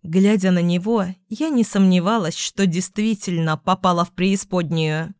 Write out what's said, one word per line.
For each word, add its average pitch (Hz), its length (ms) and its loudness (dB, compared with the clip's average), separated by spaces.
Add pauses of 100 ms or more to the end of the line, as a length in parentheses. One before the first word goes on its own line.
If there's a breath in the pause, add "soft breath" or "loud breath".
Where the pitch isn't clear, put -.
Глядя 190 480 2
на 175 100 2
него, 180 440 0 (240)
я 294 180 -4
не 254 160 0
сомневалась, 185 720 2
что - 320 -2
действительно 180 920 -2
попала 185 460 0
в - 80 -6
преисподнюю. 165 1080 -2